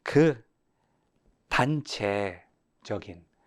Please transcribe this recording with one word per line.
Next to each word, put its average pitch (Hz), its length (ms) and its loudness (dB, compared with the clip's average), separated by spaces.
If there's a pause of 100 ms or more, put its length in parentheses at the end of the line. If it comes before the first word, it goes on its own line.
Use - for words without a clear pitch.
그 147 420 4 (1080)
단체적인, 101 1700 -4 (240)